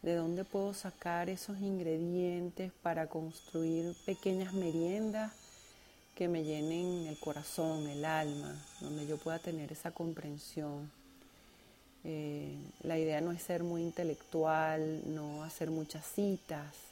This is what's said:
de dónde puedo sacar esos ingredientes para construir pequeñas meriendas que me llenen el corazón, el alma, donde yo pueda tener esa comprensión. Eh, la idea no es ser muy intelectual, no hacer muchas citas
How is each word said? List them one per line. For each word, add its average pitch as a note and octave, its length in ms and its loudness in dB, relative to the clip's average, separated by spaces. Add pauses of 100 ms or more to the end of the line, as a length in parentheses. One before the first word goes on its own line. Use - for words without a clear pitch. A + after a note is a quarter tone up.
de E3+ 140 2
dónde E3+ 280 2
puedo G3 300 0
sacar F3 560 -2
esos F#3+ 300 -4
ingredientes F3 1120 2 (100)
para D#3+ 260 2
construir E3 880 0 (100)
pequeñas F#3+ 480 2
meriendas G3 800 2 (840)
que F3 120 2
me E3+ 160 2
llenen D#3+ 640 2
el D3+ 120 -6
corazón, D3+ 680 0
el C#3+ 160 -2
alma, D3 520 0 (240)
donde D3 260 -4
yo D3+ 120 0
pueda E3 220 -2
tener D#3+ 320 -4
esa E3 200 -6
comprensión. D3+ 1000 -4 (1120)
Eh, D3 540 -4 (240)
la E3 160 0
idea D#3 240 4
no E3+ 100 2
es E3+ 120 -4
ser E3+ 200 0
muy E3+ 200 0
intelectual, D#3+ 1200 2
no D3+ 380 -2
hacer D#3+ 260 -4
muchas D#3 360 -2
citas E3 680 0 (180)